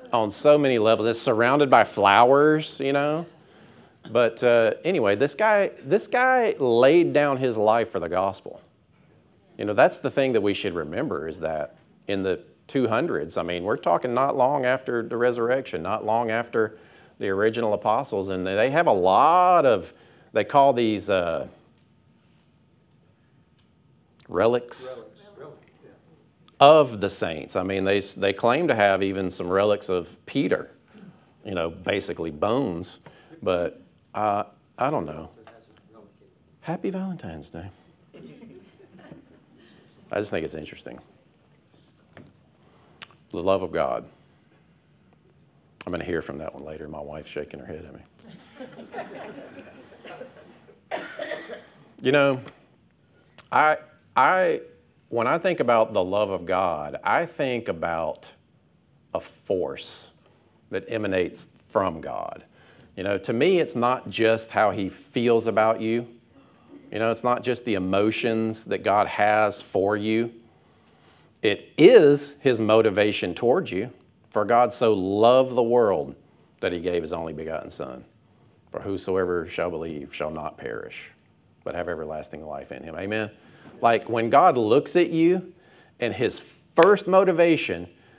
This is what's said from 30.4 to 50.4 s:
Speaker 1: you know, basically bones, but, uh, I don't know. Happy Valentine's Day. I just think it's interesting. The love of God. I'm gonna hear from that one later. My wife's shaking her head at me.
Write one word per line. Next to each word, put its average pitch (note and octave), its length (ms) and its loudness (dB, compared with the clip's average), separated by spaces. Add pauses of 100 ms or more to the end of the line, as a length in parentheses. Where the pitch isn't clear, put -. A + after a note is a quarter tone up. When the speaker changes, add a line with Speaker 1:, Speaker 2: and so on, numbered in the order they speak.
Speaker 1:
you G2+ 80 -10
know, E2+ 160 -4
basically F2+ 600 -6
bones, G2 680 -4 (440)
but, F2 360 -4 (360)
uh, G#2 300 -2 (340)
I B2+ 100 0
don't A#2+ 160 -4
know. D#2 240 -14 (1300)
Happy F3+ 280 -6
Valentine's E3 580 -10
Day. F2 220 -14 (2500)
I - 60 -6
just G#2+ 140 -6
think E2+ 120 -4
it's D#2 120 -10
interesting. C#2+ 440 -16 (2250)
The F2 100 -8
love F#2+ 220 0
of E2+ 100 -8
God. C2+ 380 -4 (1800)
I'm F2 60 -10
gonna E2+ 140 -8
hear E2 160 -6
from C#2+ 160 -14
that D#2 160 -12
one C#2 100 -18
later. D#2 240 -14
My D#2 140 -14
wife's D2 280 -16
shaking D2 300 -12
her - 60 -18
head D#2+ 180 -14
at - 100 -20
me. - 60 -20 (4000)